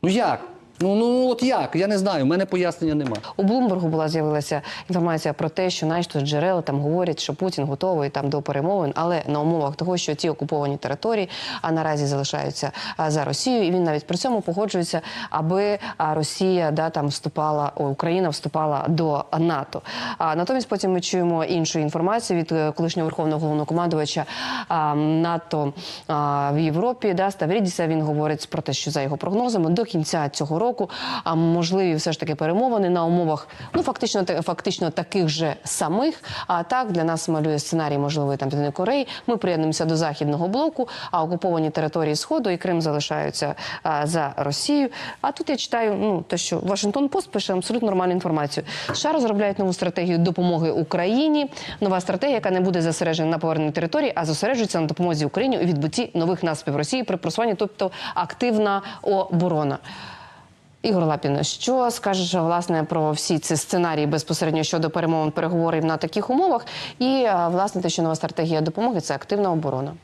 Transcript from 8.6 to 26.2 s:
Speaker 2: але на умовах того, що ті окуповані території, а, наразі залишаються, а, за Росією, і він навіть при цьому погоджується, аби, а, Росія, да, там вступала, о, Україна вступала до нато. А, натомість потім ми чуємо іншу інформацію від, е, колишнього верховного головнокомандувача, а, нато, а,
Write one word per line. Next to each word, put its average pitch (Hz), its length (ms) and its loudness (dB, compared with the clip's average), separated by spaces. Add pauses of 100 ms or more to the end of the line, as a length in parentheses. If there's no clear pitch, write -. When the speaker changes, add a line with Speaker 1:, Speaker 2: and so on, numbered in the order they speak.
Speaker 2:
але 170 320 0
на 147 120 0
умовах 151 360 0
того, 180 220 -2
що 156 180 -2
ті 165 140 -2
окуповані 147 480 -2
території, 180 520 -2 (320)
а, 160 100 0
наразі 156 340 2
залишаються, 139 680 -2 (260)
а, 156 140 0
за 151 140 2
Росією, 220 420 0
і 170 40 2
він 180 120 4
навіть 151 240 0
при 180 100 -2
цьому 233 240 0
погоджується, 175 600 -2 (280)
аби, 196 500 0 (180)
а, 156 160 0
Росія, 165 580 2
да, 156 180 0
там 147 180 0
вступала, 151 680 -2
о, - 80 -2
Україна 170 460 0
вступала 151 580 -2
до 156 380 2 (140)
нато. 160 420 0 (360)
А, 160 180 2
натомість 226 320 0
потім 196 260 0
ми 180 80 0
чуємо 170 420 0
іншу 160 360 0
інформацію 175 600 0
від, 160 120 -2
е, 156 200 2
колишнього 165 340 -2
верховного 156 360 0
головнокомандувача, 156 840 0 (420)
а, 151 280 0
нато, 160 800 0 (340)
а, 143 460 0